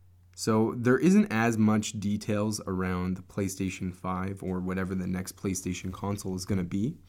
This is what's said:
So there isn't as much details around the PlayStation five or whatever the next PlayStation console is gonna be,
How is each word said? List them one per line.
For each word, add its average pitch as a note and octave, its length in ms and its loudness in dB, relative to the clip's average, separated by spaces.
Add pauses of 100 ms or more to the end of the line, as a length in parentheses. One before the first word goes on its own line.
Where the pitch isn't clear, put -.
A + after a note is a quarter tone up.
(340)
So A2+ 420 2
there B2 220 4
isn't F#3+ 320 6
as A2+ 260 2
much G#2+ 440 4
details G#2 640 -2
around F#2 500 0
the F#2 60 -10
PlayStation F#2+ 720 -4
five F#2 480 -6
or F#2 160 -2
whatever F#2 380 -2
the F2+ 100 -2
next F#2 300 -4
PlayStation F#2 560 -4
console G2 420 -4
is F#2 100 -6
gonna F#2+ 200 -2
be, G2 320 -2 (120)